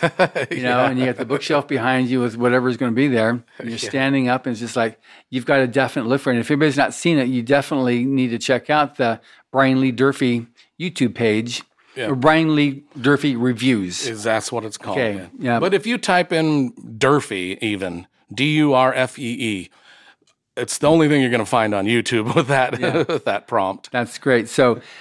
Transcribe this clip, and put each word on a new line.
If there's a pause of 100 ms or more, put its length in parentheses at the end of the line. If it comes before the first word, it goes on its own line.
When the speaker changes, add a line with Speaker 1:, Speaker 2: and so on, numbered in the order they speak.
Speaker 1:
<laughs>
Speaker 2:
you
know,
Speaker 1:
Yeah.
Speaker 2:
and
you
got
the
bookshelf
behind
you
with
whatever's
gonna
be
there. (160)
You're
Speaker 1:
Yeah.
Speaker 2:
standing
up,
and
it's
just
like, (280)
you've
got
a
definite
look
for
it.
And
if
anybody's
not
seen
it,
you
definitely
need
to
check
out
the (300)
Brian
Lee
Durfee (320)
YouTube
page, (320)
Speaker 1:
Yeah.
Speaker 2:
or
Brian
Lee (160)
Durfee
Reviews.
Speaker 1:
Is,
that's
what
it's
called,
Speaker 2:
Okay,
Speaker 1:
yeah. (140)
Speaker 2:
yeah.
Speaker 1:
But
if
you
type
in (220)
Durfee
even, (260)
D
U
R
F
E
E, (880)
it's
the
only
thing
you're
gonna
find
on
YouTube
<laughs>
with
that,
Speaker 2:
Yeah.
Speaker 1:
with
that
prompt.
Speaker 2:
That's
great.
So (200)